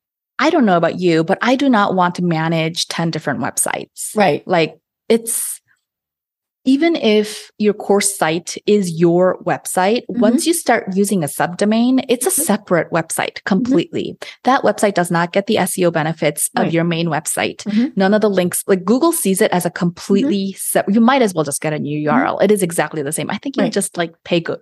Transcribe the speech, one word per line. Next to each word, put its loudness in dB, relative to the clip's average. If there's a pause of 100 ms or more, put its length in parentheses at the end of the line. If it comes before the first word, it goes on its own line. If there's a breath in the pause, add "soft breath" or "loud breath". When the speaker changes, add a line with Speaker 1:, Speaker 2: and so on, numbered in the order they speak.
(380)
Speaker 1:
I 2
don't 2
know 4
about 0
you, 2
but -2
I 2
do 2
not 2
want 0
to -4
manage -2
ten -2
different -4
websites. -6
Speaker 2:
Right. 0
Speaker 1:
Like, 0 (300)
it's, -2 (1080)
even 4
if 0
your 2
course 0
site -2 (100)
is 4 (100)
your 4
website, 0
Speaker 2:
Mm-hmm. -4
Speaker 1:
once 2
you 4
start 0
using 0
a -2
subdomain, 0
it's 0
a 0
Speaker 2:
Mm-hmm. -2
Speaker 1:
separate 0
website -2
Speaker 2:
Mm-hmm. -14
Speaker 1:
completely. 0 (280 loud breath)
That 2
website 0
does 0
not 0
get 0
the 0
S -2
E 2
O 2
benefits -2
of 0
Speaker 2:
Right. -2
Speaker 1:
your 2
main -2
website. -4
Speaker 2:
Mm-hmm. 0
Speaker 1:
None 4
of 2
the 2
links, -2
like, 0
Google 2
sees 0
it 2
as 0
a -6
completely -2
Speaker 2:
Mm-hmm. -20
Speaker 1:
sep-, -2
you 4
might 4
as 0
well 0
just -6
get -4
a -4
new -4
Speaker 2:
Mm-hmm. 0
Speaker 1:
U 2
R 0
L. -2
It 4
is 2
exactly -2
the -6
same. -6
I -4
think -10
you 0
Speaker 2:
Right. 0
Speaker 1:
just, -4
like, -4
pay 0
Go, -4